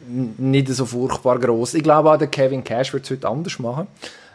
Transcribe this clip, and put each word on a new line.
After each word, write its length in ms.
n-, 300
nicht 300
so 180
furchtbar 520
gross. 360
Ich 80
glaube 280
auch, 60
der 120
Kevin 360
Cash 300
wird's 160
heute 180
anders 300
machen. 300